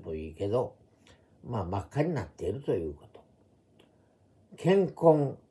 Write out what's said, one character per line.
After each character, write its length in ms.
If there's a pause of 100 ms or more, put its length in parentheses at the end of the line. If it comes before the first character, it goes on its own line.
も 80
い 140
い 40
け 140
ど、 280 (680)
ま 140
あ、 60
真 140
っ 20 (100)
赤 120
に 100
な 100
っ 40
て 180
い 80
る 80
と 120
い 160
う 40
こ 180
と。 100 (1400)
「乾 300
坤 500 (140)